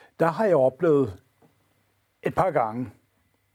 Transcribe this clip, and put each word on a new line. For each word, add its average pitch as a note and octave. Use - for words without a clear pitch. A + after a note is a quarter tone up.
Der E3
har E3
jeg F#3
oplevet C3+
et -
par F3+
gange, A#2+